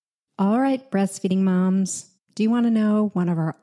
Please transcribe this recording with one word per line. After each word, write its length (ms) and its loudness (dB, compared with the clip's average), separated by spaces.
All 220 2
right, 300 -2
breastfeeding 480 -2
moms, 720 0
do 80 -4
you 80 2
want 160 2
to 40 2
know 440 2
one 140 0
of 100 0
our 240 -2